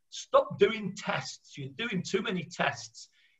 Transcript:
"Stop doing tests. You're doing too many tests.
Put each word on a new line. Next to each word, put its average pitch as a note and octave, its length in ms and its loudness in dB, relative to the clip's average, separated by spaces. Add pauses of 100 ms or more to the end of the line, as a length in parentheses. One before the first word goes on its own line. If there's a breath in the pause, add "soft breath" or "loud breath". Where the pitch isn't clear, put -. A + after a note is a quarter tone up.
(100)
"Stop - 480 4
doing A3 380 4
tests. - 640 -6
You're C3+ 180 -10
doing G#3+ 260 -2
too G3+ 200 -2
many F#3 220 -4
tests. - 640 -4 (320)